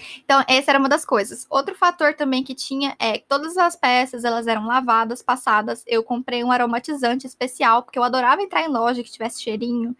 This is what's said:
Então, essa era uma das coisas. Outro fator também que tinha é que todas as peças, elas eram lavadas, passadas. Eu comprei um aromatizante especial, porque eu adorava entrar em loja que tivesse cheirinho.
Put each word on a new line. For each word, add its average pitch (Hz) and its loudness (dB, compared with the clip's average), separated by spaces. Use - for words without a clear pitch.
Então, 277 4
essa 269 4
era 277 6
uma 269 2
das 269 2
coisas. - -2
Outro 294 -2
fator 349 2
também 269 -2
que 262 -10
tinha 269 -6
é 226 0
que - -20
todas 311 -2
as 349 2
peças, 247 0
elas 233 -2
eram 220 0
lavadas, 233 0
passadas. 233 0
Eu 226 2
comprei 240 -4
um 247 2
aromatizante 247 0
especial, 254 2
porque - -12
eu 240 2
adorava 254 2
entrar 359 -2
em 320 -2
loja 240 0
que - -16
tivesse - -8
cheirinho. 240 -4